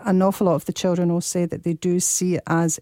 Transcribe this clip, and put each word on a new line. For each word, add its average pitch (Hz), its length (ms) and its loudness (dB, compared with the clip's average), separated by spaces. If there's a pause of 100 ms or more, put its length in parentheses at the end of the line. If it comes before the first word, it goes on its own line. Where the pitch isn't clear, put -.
an 185 200 2
awful 190 260 2
lot 160 80 4
of 147 100 -4
the 185 80 -4
children 175 380 0
will 170 100 0
say 175 240 -2
that 170 180 -8
they 175 100 -2
do 180 260 -2
see 180 360 0
it - 120 -6
as 165 340 0